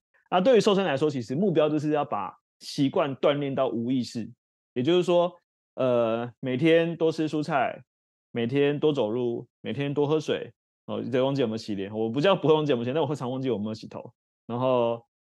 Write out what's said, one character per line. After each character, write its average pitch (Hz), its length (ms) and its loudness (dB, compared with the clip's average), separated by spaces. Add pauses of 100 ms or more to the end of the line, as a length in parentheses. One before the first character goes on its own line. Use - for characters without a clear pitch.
(300)
那 185 120 2
对 240 160 6
于 - 20 6
瘦 196 160 4
身 190 80 2
来 147 140 0
说， 151 120 2
其 135 120 -2
实 127 140 -6
目 185 180 2
标 151 160 4
就 151 100 0
是 151 120 -2
要 151 120 0
把 101 300 -6 (260)
习 - 300 -2
惯 147 280 0
锻 156 160 2
炼 143 220 -4
到 131 140 0
无 117 220 -4
意 131 120 0
识， 110 260 -8 (440)
也 123 100 -2
就 170 140 2
是 180 60 2
说， 175 280 2 (440)
呃， 120 540 0 (100)
每 127 180 -2
天 165 380 4
多 160 160 0
吃 156 160 -2
蔬 151 160 -2
菜， 147 400 -2 (480)
每 117 160 -2
天 143 320 2
多 151 140 2
走 113 180 0
路， 120 340 -4 (140)
每 110 140 -8
天 143 200 -4
多 143 140 0
喝 156 100 2
水， 131 360 -4 (320)
哦， 107 160 -6
对， 117 180 -2
忘 135 160 2
记 135 60 0
有 120 60 2
没 110 40 -4
有 110 60 -4
洗 107 180 -8
脸， 95 180 -8
我 110 160 -2
不 127 120 -2
叫 196 120 4
不 156 140 0
会 156 60 6
忘 156 120 2
记 143 60 2
有 123 60 2
没 - 20 -6
有 117 60 -6
洗 123 60 -2
脸， 135 40 -4
但 165 60 0
我 151 40 0
会 156 80 -4
常 131 160 -6
忘 131 120 -6
记 131 80 -2
有 110 80 0
没 104 80 -6
有 107 80 -6
洗 110 160 -14
头， - 240 -14 (340)
然 117 100 -6
后 120 480 0 (260)